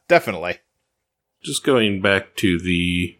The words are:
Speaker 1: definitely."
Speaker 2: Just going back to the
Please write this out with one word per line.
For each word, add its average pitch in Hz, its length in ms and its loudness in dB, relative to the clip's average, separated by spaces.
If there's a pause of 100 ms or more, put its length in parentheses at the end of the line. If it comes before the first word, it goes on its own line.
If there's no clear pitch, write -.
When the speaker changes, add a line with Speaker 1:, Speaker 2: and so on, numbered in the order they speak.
Speaker 1:
definitely." 90 520 0 (840)
Speaker 2:
Just - 220 -8
going 110 360 2
back 98 360 0
to 90 220 2
the 87 600 -2